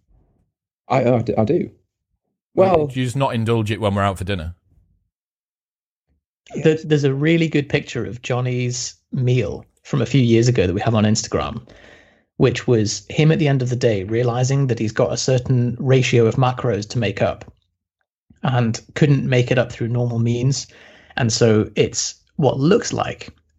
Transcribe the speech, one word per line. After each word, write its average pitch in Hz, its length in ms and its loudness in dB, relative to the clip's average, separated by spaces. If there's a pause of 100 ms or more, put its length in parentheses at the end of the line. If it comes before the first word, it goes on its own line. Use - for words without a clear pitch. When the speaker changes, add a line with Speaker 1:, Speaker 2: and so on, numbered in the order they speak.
(880)
Speaker 1:
I, 127 160 0 (100)
I 113 80 2
d-, 110 140 -4
I 110 80 2
do. 151 260 0 (840)
Speaker 2:
Why 190 200 4
Speaker 1:
Well, 156 160 2
Speaker 2:
do 131 120 -4
you 127 60 0
just 120 100 -4
not 135 180 0
indulge 113 360 0
it 101 100 -4
when 101 140 0
we're 101 80 0
out 98 160 0
for 92 60 -8
dinner? 87 300 -6 (2000)
Speaker 3:
There, 156 220 4
there's 151 200 0
a 135 100 0
really 165 340 2
good 147 200 -2
picture 131 360 -4
of 104 180 -12
Johnny's 123 720 -4 (180)
meal 123 520 -2 (200)
from 135 180 -2
a 110 40 0
few 139 140 2
years 117 280 4
ago 104 180 2
that 98 80 -2
we 101 60 -2
have 113 140 0
on 107 100 4
Instagram, 85 640 -2 (680)
which 127 300 0
was 110 420 0
him 156 240 4
at 156 60 0
the 151 100 2
end 139 140 0
of 123 80 -2
the 123 60 -2
day 110 280 0
realizing 123 600 0
that 117 120 -2
he's 107 140 -2
got - 200 0
a 113 40 -2
certain 123 640 0
ratio 127 460 4
of 110 100 0
macros 123 540 -2
to - 80 -6
make 101 240 -4
up - 280 -4 (920)
and 120 380 0 (140)
couldn't 139 340 2
make 127 220 2
it 127 80 0
up 117 140 -2
through 120 160 -6
normal 120 300 -2
means. 120 480 -2 (500)
And 110 160 0
so 110 440 2
it's - 380 -2 (220)
what 139 220 2
looks 180 340 0
like - 380 -8 (280)